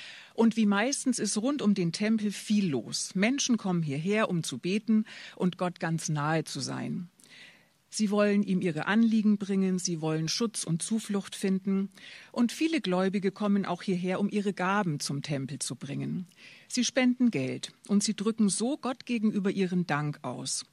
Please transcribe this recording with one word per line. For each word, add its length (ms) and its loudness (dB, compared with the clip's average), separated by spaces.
Und 220 4
wie 100 4
meistens 540 2
ist 160 -2
rund 260 0
um 120 6
den 180 0
Tempel 400 0
viel 360 0
los. 460 -4
Menschen 420 2
kommen 280 0
hierher, 440 0
um 140 0
zu 160 -6
beten 460 2
und 220 0
Gott 200 -2
ganz 300 -2
nahe 340 0
zu 160 -8
sein. 500 -6
Sie 220 0
wollen 320 4
ihm 180 0
ihre 280 -2
Anliegen 500 4
bringen, 400 0
sie 220 -4
wollen 260 0
Schutz 380 -2
und 180 -2
Zuflucht 540 -4
finden. 540 0
Und 180 2
viele 300 0
Gläubige 500 0
kommen 340 0
auch 180 -4
hierher, 360 -2
um 100 0
ihre 240 -2
Gaben 460 0
zum 240 -6
Tempel 380 -6
zu 160 -8
bringen. 500 -6
Sie 180 0
spenden 460 2
Geld 420 -4
und 160 4
sie 140 0
drücken 320 2
so 280 0
Gott 300 -6
gegenüber 460 0
ihren 340 0
Dank 360 -2
aus 500 -6